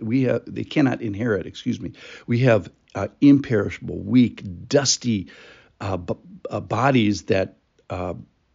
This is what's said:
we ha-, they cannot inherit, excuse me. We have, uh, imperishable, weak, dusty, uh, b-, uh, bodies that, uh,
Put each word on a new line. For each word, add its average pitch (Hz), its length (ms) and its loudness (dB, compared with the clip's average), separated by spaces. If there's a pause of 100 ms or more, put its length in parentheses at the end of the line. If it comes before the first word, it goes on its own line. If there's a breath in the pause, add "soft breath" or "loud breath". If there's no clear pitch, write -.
we 123 240 0
ha-, 117 220 0
they - 160 -8
cannot 131 380 0
inherit, 104 440 -2
excuse - 340 -6
me. 87 120 -10 (340 loud breath)
We 120 140 0
have, 117 320 4 (240)
uh, 98 140 -4 (120)
imperishable, 107 800 4
weak, 107 420 2 (260)
dusty, 120 600 0 (520 loud breath)
uh, 95 180 -4
b-, 90 180 -6 (340)
uh, 104 120 -6
bodies 110 600 2
that, 95 340 -2 (320)
uh, 90 260 -6 (380)